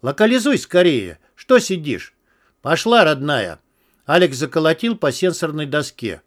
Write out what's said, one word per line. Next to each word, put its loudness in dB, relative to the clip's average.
Локализуй 0
скорее. 0
Что 2
сидишь?" -6
"Пошла, 2
родная!" -2
Алекс 2
заколотил -2
по -2
сенсорной -4
доске. -6